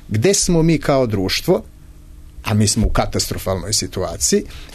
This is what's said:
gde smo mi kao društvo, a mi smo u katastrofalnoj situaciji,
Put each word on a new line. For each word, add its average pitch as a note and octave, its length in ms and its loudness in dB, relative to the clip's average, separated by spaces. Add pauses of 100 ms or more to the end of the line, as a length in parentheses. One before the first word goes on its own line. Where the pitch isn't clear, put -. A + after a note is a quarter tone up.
gde C#3+ 260 2
smo E3 280 2
mi D#3+ 160 4
kao C3+ 280 2
društvo, G#2 560 0 (800)
a A2 100 -2
mi G#2 140 4
smo G#2 180 2
u - 40 2
katastrofalnoj G#2 840 -2
situaciji, F#2 720 -2 (300)